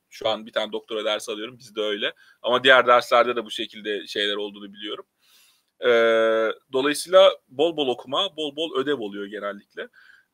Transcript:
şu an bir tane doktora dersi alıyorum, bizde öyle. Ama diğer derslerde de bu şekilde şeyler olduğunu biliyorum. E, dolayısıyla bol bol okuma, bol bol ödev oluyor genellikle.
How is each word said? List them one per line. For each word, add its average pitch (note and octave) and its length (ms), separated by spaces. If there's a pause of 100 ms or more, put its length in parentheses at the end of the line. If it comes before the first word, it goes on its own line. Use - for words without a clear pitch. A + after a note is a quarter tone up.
şu - 200
an A2 180
bir A2+ 60
tane G#2+ 200
doktora G#2+ 320
dersi G#2+ 280
alıyorum, A2+ 260
bizde A2 220
öyle. G#2+ 320 (300)
Ama B2 220
diğer C3 220
derslerde B2 500
de A2+ 80
bu G#2+ 60
şekilde G#2 560
şeyler G#2 300
olduğunu G#2 360
biliyorum. G#2 340 (760)
E, B2 100 (840)
dolayısıyla D3+ 600 (160)
bol D3+ 280
bol C#3+ 120
okuma, D3 480
bol D3 200
bol D#3 200
ödev C3+ 220
oluyor G2+ 280
genellikle. G2+ 600 (460)